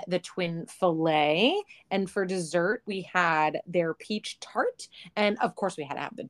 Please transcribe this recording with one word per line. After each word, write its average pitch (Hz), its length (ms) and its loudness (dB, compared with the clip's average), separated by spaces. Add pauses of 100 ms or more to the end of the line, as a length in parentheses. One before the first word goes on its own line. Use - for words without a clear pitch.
the 175 120 0
twin 170 480 -4
fillet. 160 840 4 (380)
And 196 180 0
for 196 160 0
dessert, 180 600 0
we 190 160 -6 (120)
had 160 540 2
their 170 260 0
peach - 460 -8
tart. - 480 -4 (300)
And 208 240 2
of - 140 0
course, 190 200 -4
we 151 80 -8
had 135 120 -6
to 131 40 -6
have 143 160 -8
the - 140 -10